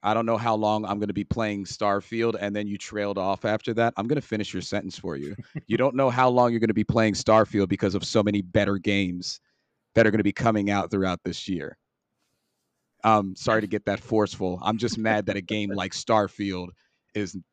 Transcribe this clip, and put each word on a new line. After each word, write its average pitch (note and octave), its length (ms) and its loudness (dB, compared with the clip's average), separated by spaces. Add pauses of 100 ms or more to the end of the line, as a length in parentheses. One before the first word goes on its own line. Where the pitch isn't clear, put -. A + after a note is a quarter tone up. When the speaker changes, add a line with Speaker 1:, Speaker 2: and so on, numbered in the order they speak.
Speaker 1:
"I G#2 100 2
don't A2+ 140 0
know A2+ 100 0
how A2+ 200 0
long G#2+ 280 0
I'm G2+ 140 -4
gonna G2+ 160 -4
be G2+ 100 -2
playing G#2 400 -2
Starfield," G#2+ 760 -2
and G2+ 160 -4
then G#2 120 -4
you G2+ 100 -6
trailed G2+ 400 -4
off F#2+ 280 -2
after A2 300 -2
that. A#2 220 2
I'm A2 120 -2
gonna D3 120 0
finish G#2+ 320 -6
your F2+ 100 -6
sentence F#2 360 -6
for E2 180 -8
you. C#2+ 200 -10
Speaker 2:
<laughs> - 300 -14
Speaker 1:
"You A2 100 0
don't C3 180 2
know C3+ 160 4
how B2+ 180 4
long B2 220 6
you're A#2 100 0
gonna A2 140 4
be G#2+ 100 2
playing A2 300 4
Starfield G#2+ 540 4
because F#2+ 260 0
of F#2+ 100 -2
so A2 180 2
many G2+ 200 2
better G2 340 0
games F#2 640 -2 (540)
that A2 120 8
are G#2 40 4
gonna G#2+ 120 2
be G2+ 100 2
coming A2 380 2
out G2 200 0
throughout F#2 340 -2
this - 240 -8
year." E2 300 -8 (1300)
Um, G#2 320 2
sorry A2 240 0
to G#2 60 -2
get G2+ 200 -4
that G2 140 -2
forceful. G2 600 -2
I'm A2 160 0
just A2+ 200 -2
mad A2 280 0
that G2 100 -2
a G2 60 -6
game G#2 280 -4
Speaker 2:
<laughs> G2+ 40 -6
Speaker 1:
like F#2+ 180 -4
Starfield G2 760 -2 (460)
is, G2 220 -6 (160)